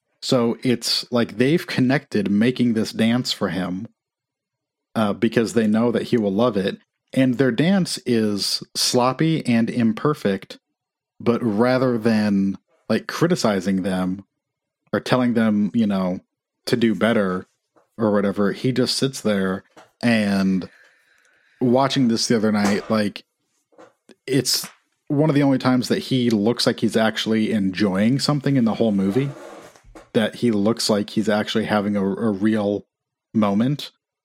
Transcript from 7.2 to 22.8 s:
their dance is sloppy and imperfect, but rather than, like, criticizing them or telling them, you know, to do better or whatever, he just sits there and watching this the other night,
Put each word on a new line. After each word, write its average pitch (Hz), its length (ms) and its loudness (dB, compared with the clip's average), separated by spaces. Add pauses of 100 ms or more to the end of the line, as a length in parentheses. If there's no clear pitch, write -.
their 131 160 2
dance 170 540 0
is 107 560 -2 (140)
sloppy 131 680 0
and 117 240 2
imperfect, 113 880 -2 (640)
but 117 200 0
rather 123 560 2
than, 104 600 0 (320)
like, 110 180 -2
criticizing 101 760 0
them 92 420 -4 (640)
or 104 80 -2
telling 127 340 0
them, 104 400 2
you 113 140 2
know, 95 320 -2 (460)
to - 100 -2
do 113 180 2
better 98 540 0 (500)
or 110 140 0
whatever, 101 400 0
he 131 220 -2
just 123 240 0
sits 135 240 -2
there 95 420 -2 (400)
and 98 680 0 (920)
watching 131 480 2
this 113 180 0
the 120 80 2
other 107 160 0
night, 104 400 0